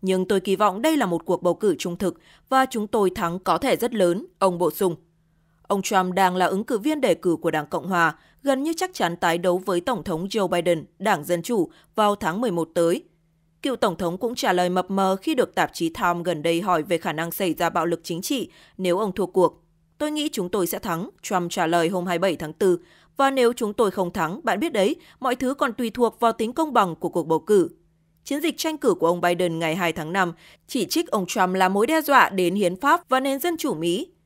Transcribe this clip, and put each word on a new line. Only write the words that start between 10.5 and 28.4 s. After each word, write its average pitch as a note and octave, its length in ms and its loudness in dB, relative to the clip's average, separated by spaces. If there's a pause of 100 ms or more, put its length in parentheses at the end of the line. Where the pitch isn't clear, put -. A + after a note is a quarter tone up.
Đảng F#3 260 0
Dân F3 180 -2
Chủ, G#3 280 0 (240)
vào G#3 220 2
tháng F#3+ 240 -4
mười A#3+ 100 0
một E3+ 240 -2
tới. E3+ 300 2 (580)
Cựu C4 140 -2
Tổng F#3+ 200 0
thống F3+ 220 -4
cũng A#3+ 160 -4
trả A#3+ 180 0
lời F3+ 160 2
mập F3+ 220 -2
mờ F#3+ 320 2
khi D#4+ 120 -2
được A#3 200 0
tạp E3 180 0
chí E3 160 -2
Time F3 360 -2
gần E3 180 -2
đây E3+ 180 2
hỏi F3 220 0
về E3 160 -2
khả E3+ 140 -4
năng D#3+ 180 -6
xảy F3 240 -2
ra E3+ 160 0
bạo E3+ 160 0
lực E3+ 180 -2
chính F3 180 -6
trị A#3+ 280 -4 (280)
nếu F3+ 200 2
ông G#3 140 -2
thua F#3+ 140 -2
cuộc. F3 360 2 (360)
"Tôi D4+ 120 -2
nghĩ D4+ 220 -2
chúng F3+ 160 -6
tôi F#3+ 180 -2
sẽ F#3 120 -6
thắng", F#3 320 -6 (120)
Trump F3 280 -4
trả F3 160 -2
lời E3+ 220 2
hôm F3+ 180 -2
hai F3 120 -2
mươi F#3 100 2
bảy D#3+ 80 -2
tháng D#3 160 -10
tư. F#3 260 2 (380)
"Và C#4 140 2
nếu B3 220 2
chúng A3 200 -4
tôi G#3 180 2
không F3+ 220 -2
thắng, F3+ 320 -4
bạn G3 160 -2
biết D#4 120 -2
đấy, A3 240 2 (240)
mọi B3+ 160 0
thứ C4 180 -2
còn C#4 180 -2
tùy A#3 180 -4
thuộc A3+ 300 0
vào A#3 120 4
tính A3+ 200 -4
công D#4 200 -2
bằng G3 240 2
của - 120 -6
cuộc E3 180 -2
bầu D#3+ 120 2
cử." F3+ 300 4 (560)
Chiến C#4+ 160 -4